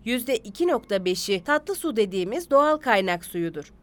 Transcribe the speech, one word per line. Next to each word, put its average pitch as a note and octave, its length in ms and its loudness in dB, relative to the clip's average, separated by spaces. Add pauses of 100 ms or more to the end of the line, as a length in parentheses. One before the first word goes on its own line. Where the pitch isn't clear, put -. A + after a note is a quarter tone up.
yüzde B3 320 -2
iki D#4+ 320 -2
nokta G#3 360 0
beşi F#3 400 0
tatlı D4+ 300 0
su D4+ 220 -4
dediğimiz G3+ 540 -2
doğal D4 260 6
kaynak F#3+ 480 0
suyudur. E3 480 -6 (100)